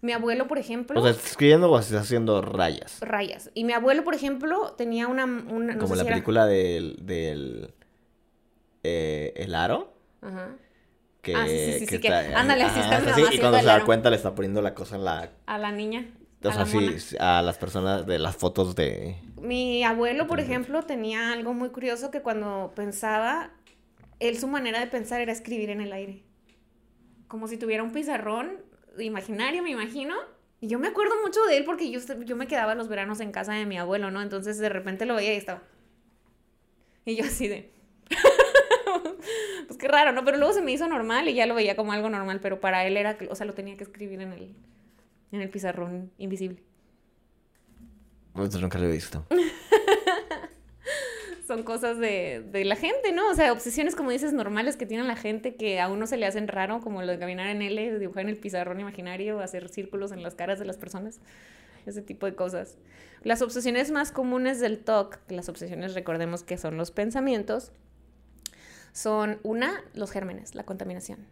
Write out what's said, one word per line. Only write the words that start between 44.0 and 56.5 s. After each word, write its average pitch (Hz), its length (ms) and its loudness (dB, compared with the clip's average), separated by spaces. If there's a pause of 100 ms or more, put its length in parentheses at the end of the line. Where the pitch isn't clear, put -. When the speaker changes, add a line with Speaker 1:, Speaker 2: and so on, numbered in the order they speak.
Speaker 1:
en 185 100 -12
el, 185 220 -16 (800)
en 202 100 -6
el 190 80 -8
pizarrón 180 640 -6
invisible. 190 460 -8 (1700)
Speaker 2:
Pues 98 260 -2
nunca 92 200 -2
lo 87 80 2
he 85 60 2
visto. 80 380 -6
Speaker 1:
<laughs> 349 60 2 (2000)
Son 226 160 -4
cosas 233 360 -2
de, 180 540 -2
de 196 140 0
la 202 100 2
gente, 440 360 0
¿no? 392 180 2
O 349 40 2
sea, 294 180 6
obsesiones, 285 440 -2
como 277 140 -2
dices, 277 240 -2
normales 220 420 -2
que 247 80 -6
tiene 220 200 -4
la 240 120 -2
gente 220 400 -6
que 208 240 -2
a 180 80 2
uno 208 180 -4
se 247 120 -4
le 208 80 0
hacen 208 200 -2
raro, 196 340 -4